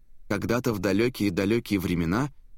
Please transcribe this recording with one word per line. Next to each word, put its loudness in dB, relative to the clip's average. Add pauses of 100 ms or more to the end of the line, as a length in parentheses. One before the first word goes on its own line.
(280)
Когда-то 0
в -2
далекие-далекие 2
времена 0 (260)